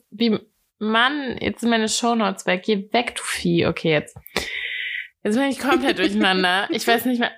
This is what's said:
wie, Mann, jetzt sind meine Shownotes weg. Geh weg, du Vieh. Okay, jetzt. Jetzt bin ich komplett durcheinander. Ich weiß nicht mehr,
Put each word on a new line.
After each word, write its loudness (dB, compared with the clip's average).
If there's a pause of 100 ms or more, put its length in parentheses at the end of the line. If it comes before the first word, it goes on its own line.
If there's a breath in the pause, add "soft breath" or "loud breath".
(100)
wie, 2 (400)
Mann, 0
jetzt -4
sind 0
meine 2
Shownotes -2
weg. 0
Geh -2
weg, 0
du -10
Vieh. 0
Okay, 0
jetzt. 0 (1080 loud breath)
Jetzt 0
bin 2
ich -2
komplett 2
durcheinander. 2
Ich -4
weiß 4
nicht 2
mehr, 0